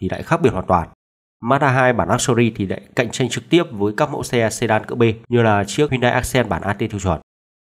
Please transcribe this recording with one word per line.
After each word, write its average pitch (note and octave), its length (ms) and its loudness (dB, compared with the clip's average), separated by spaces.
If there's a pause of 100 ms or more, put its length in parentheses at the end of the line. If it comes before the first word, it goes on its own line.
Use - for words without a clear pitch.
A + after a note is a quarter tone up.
thì F#2+ 80 -4
lại F2+ 140 -8
khác E3 180 -2
biệt C#3 80 4
hoàn F#2+ 160 -4
toàn. F2 220 2 (560)
Mazda C3+ 240 2
hai B2+ 260 4
bản F2+ 160 -2
Luxury A#2 460 2
thì G#2+ 100 -4
lại F#2 160 -6 (140)
cạnh A#2 160 -2
tranh B2 180 -2
trực A#2 200 -8
tiếp E3+ 220 4
với G#2 260 -2
các D3 140 0
mẫu - 120 -6
xe A2+ 260 0
sedan A2 360 0
cỡ - 100 -8
B A#2+ 80 2 (260)
như A#2+ 120 4
là G#2 220 4
chiếc D3 280 0
Hyundai B2 200 0
Accent A#2+ 380 0
bản E2 120 -2
A F#2+ 120 -2
T - 40 -14
tiêu G#2 220 -4
chuẩn, F2+ 220 -2 (420)